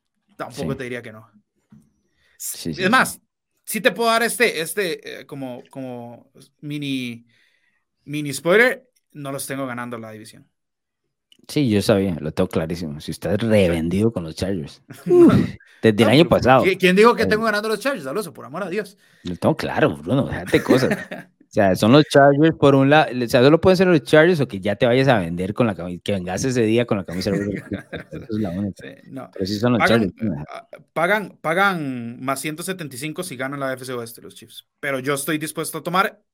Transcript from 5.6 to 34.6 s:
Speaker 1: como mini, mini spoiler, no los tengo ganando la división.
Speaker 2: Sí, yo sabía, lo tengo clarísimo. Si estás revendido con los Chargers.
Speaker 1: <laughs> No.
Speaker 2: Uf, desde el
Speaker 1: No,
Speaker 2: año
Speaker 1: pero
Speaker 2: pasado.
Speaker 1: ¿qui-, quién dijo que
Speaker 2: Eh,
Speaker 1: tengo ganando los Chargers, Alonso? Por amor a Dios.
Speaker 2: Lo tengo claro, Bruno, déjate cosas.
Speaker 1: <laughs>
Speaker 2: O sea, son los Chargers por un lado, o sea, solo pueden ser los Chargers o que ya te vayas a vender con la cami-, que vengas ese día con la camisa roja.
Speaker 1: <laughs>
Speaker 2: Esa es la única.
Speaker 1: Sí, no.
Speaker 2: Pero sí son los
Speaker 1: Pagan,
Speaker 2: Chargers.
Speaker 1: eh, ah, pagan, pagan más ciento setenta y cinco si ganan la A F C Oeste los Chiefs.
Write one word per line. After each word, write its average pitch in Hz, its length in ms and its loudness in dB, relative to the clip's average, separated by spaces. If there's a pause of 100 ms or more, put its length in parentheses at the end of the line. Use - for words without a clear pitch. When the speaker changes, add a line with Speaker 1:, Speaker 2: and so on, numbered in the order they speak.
Speaker 1:
como 120 600 -14 (300)
mini, 135 680 -8 (800)
mini 147 280 -8
spoiler, 196 560 2 (240)
no 139 180 -12
los 139 160 -10
tengo 135 200 -6
ganando 120 320 -10
la 113 120 -14
división. 110 380 -20 (1000)
Speaker 2:
Sí, 147 200 0
yo 101 140 2
sabía, 98 380 2
lo 76 120 -8
tengo 92 160 0
clarísimo. 82 520 -6
Si - 100 -12
estás 82 280 -4
revendido 98 760 2
con 87 100 -8
los 80 140 -12
Chargers. 90 520 -6
Speaker 1:
<laughs> - 180 -16
No. 349 200 8
Speaker 2:
Uf, - 300 4 (260)
desde 110 220 6
el 107 40 4
Speaker 1:
No, - 20 4
Speaker 2:
año 139 120 8
Speaker 1:
pero 117 60 4
Speaker 2:
pasado. 117 360 6
Speaker 1:
¿qui-, 185 140 2
quién 185 160 4
dijo 220 220 6
que 220 80 0
Speaker 2:
Eh, - 20 0
Speaker 1:
tengo 214 180 0
ganando 214 240 -2
los 214 120 -2
Chargers, 247 260 -6
Alonso? 165 260 -6
Por 117 120 -18
amor 147 180 -10
a 190 80 -8
Dios. 202 260 -6 (280)
Speaker 2:
Lo 90 120 -8
tengo 151 200 0
claro, 80 400 0
Bruno, 123 300 -2
déjate 85 360 -2
cosas. - 320 2
Speaker 1:
<laughs> - 480 -14
Speaker 2:
O - 120 -20
sea, 95 220 4
son 107 160 4
los 175 140 8
Chargers 143 500 6
por 139 180 4
un 135 140 4
lado, 143 240 4
o 123 160 -4
sea, 123 140 4
solo 151 180 6
pueden 185 160 4
ser 185 100 2
los 165 160 4
Chargers 156 380 4
o 127 80 0
que 101 100 -10
ya 101 160 -2
te 127 120 0
vayas 131 220 4
a 120 100 4
vender 87 340 -4
con 120 140 0
la 104 80 -2
cami-, 87 260 -10
que - 120 -6
vengas 92 320 -4
ese 127 180 0
día 113 240 2
con 117 100 -2
la 95 80 -6
camisa 92 260 -6
roja. 101 120 0
Speaker 1:
<laughs> - 680 -8
Speaker 2:
Esa 156 140 -14
es 107 160 -8
la 98 100 -4
única. 95 320 -8
Speaker 1:
Sí, - 60 -18 (220)
no. 131 240 -16
Speaker 2:
Pero 95 100 -6
sí 104 140 -6
son 123 160 0
los 107 60 0
Speaker 1:
Pagan, 113 200 4
Speaker 2:
Chargers. 92 220 -2
Speaker 1:
eh, 80 260 -6
ah, - 200 -18 (260)
pagan, 185 480 -2
pagan 143 840 -4
más 135 160 -4
ciento 156 220 -10
setenta 156 340 -10
y - 20 -12
cinco 156 240 -10
si 147 140 -10
ganan 135 240 -8
la 135 80 -4
A 131 60 -4
F 127 100 -14
C 127 80 -10
Oeste 117 300 -12
los 95 120 -20
Chiefs. - 320 -20 (140)